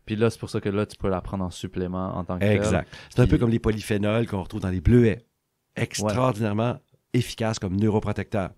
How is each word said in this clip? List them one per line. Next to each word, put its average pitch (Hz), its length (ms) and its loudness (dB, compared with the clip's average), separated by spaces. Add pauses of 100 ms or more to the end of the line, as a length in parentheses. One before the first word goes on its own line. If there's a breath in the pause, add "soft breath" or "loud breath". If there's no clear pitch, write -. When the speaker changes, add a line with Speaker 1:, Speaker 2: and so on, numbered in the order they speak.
Speaker 1:
Puis 113 120 -6
là, 113 120 2
c'est - 120 -4
pour 107 100 -10
ça 110 100 -4
que 104 80 -4
là, 104 160 0
tu - 140 -10
peux 101 100 -2
la 92 140 -2
prendre 95 220 -6
en 90 60 -6
supplément 92 680 -6
en 90 80 -6
tant 92 100 -8
que 90 60 -6
tel. 104 160 4
Speaker 2:
Exact. 101 360 0 (180 loud breath)
C'est - 100 2
un 123 60 6
Speaker 1:
Puis 92 60 0
Speaker 2:
peu 156 60 6
comme 120 120 2
les 113 100 2
polyphénols 107 640 0
qu'on 95 160 -4
retrouve 101 180 -8
dans 98 100 -2
les 92 120 -2
bleuets. 113 420 6 (520)
Extraordinairement 113 1040 0 (340)
efficaces 113 460 -2
comme 95 180 -4
neuroprotecteurs 104 800 0